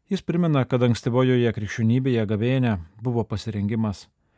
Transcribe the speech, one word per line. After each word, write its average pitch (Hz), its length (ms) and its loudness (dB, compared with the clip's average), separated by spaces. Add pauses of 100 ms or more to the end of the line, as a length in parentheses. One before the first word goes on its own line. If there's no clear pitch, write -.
Jis 190 160 -4
primena, 165 400 2
kad 123 160 0
ankstyvojoje 123 720 2
krikščionybėje 113 720 0
gavėnia 113 520 0 (240)
buvo 117 260 -2
pasirengimas 104 800 -4 (300)